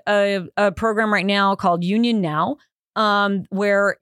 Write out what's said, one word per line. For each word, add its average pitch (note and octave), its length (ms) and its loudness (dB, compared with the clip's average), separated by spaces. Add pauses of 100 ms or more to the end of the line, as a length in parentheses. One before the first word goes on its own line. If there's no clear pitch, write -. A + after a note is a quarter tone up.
a, G3+ 400 0 (100)
a G3+ 140 2
program A3 420 -2
right F#3+ 120 0
now G3+ 300 2
called F3 280 0
Union A3 380 0
Now, E3+ 360 -2 (380)
um, G3+ 540 0
where G3+ 520 0